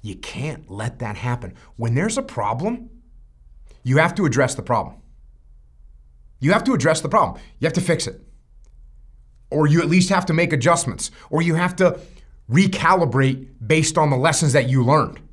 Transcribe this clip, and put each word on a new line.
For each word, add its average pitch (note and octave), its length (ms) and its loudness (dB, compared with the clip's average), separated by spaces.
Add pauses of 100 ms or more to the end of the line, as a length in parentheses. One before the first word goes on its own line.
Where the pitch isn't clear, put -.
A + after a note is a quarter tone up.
You G#2+ 100 -12
can't - 560 -10
let G#2+ 300 -10
that G#2 180 -8
happen. A#2+ 380 -6 (200)
When A#2 200 -2
there's A3 240 0
a - 20 -4
problem, D3 720 -6 (880)
you B2+ 160 0
have E3+ 160 2
to F#3+ 120 0
address C3 280 0
the - 80 -10
problem. - 360 -4 (1400)
You C#3 120 2
have G#3 140 2
to C4 100 2
address D#3 260 0
the C#3+ 80 -6
problem. F3+ 320 0 (160)
You D3 80 -4
have D#3+ 80 0
to F3 80 0
fix E3+ 240 -2
it. - 160 -12 (1300)
Or D3+ 160 0
you D#3 160 4
at D3 80 -2
least F3+ 200 2
have F#3 180 0
to E3+ 60 0
make E3+ 200 0
adjustments. C#3+ 560 0 (220)
Or D3+ 100 0
you E3+ 140 0
have F3+ 220 -2
to F3 220 2 (480)
recalibrate D#3+ 1000 2 (180)
based D#3 320 2
on D3+ 140 2
the C3 60 2
lessons D3 360 2
that C3 160 2
you C3 140 2
learned. B2+ 360 0 (140)